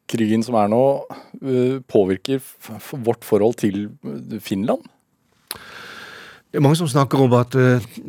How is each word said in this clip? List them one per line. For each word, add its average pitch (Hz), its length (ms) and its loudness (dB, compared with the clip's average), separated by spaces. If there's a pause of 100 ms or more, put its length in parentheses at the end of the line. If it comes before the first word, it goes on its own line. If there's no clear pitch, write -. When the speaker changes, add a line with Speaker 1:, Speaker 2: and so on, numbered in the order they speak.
Speaker 1:
krigen 110 380 0
som 120 100 -4
er 104 140 2
nå, 120 140 2 (580)
eh, 131 400 0
påvirker 101 560 0
f-, - 400 -14
f-, - 160 -14 (100)
vårt 117 220 -2
forhold 110 400 2
til, 104 220 -2 (180)
eh, 127 340 -12
Finland? 107 460 -4 (1700)
Speaker 2:
Det 170 60 -2
er 143 80 4
mange 156 100 4
som 175 80 -2
snakker 139 320 2
om 131 160 4
at, 123 240 2
eh, 127 240 4 (280)